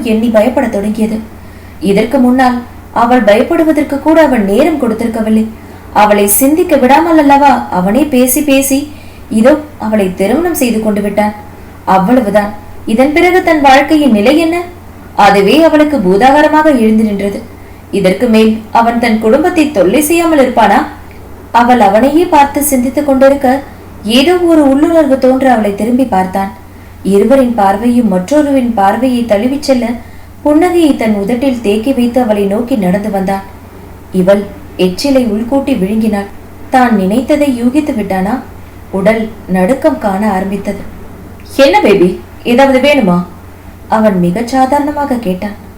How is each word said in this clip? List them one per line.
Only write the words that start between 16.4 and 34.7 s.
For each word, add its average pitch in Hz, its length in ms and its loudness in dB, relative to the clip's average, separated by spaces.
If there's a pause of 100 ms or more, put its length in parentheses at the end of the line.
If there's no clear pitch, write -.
எழுந்து 220 380 2
நின்றது. 202 380 -4 (500)
இதற்கு 190 360 0
மேல் 220 340 2 (100)
அவன் 233 280 0
தன் 220 200 0
குடும்பத்தை 302 520 0
தொல்லை 202 300 2
செய்யாமல் 330 480 2
இருப்பானா? 220 340 2 (680)
அவள் 240 280 2
அவனையே 254 460 4
பார்த்து 285 380 2
சிந்தித்துக் 269 420 -2
கொண்டிருக்க, 269 560 2 (420)
ஏதோ 285 340 2
ஒரு 330 320 4
உள்ளுணர்வு 294 500 2
தோன்ற 262 340 2
அவளை 208 220 -2
திரும்பி 240 300 0
பார்த்தான். 196 580 -4 (400)
இருவரின் 233 520 2
பார்வையும் 220 520 2
மற்றொருவரின் 247 680 0
பார்வையை 226 520 0
தழுவிச் 240 360 -2
செல்ல, 247 260 0 (580)
புன்னகையை 320 500 2
தன் 214 180 0
உதட்டில் 240 480 -2
தேக்கி 220 320 0
வைத்து 240 280 0
அவளை 214 220 0
நோக்கி 240 320 -2
நடந்து 202 340 0
வந்தான். 196 320 -4 (720)
இவள் 196 320 2 (340)